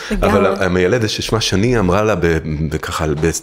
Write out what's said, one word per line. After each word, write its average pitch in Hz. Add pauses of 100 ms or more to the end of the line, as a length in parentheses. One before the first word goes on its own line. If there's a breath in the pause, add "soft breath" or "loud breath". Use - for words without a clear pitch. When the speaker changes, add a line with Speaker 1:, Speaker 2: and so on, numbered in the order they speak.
(120)
Speaker 1:
לגמרי. 196
Speaker 2:
אבל 196
המיילדת 107
ששמה -
שני 113
אמרה 95
לה 107
ב-, 82 (320)
ב-, 78
ככה, 82
ב-, 78 (140)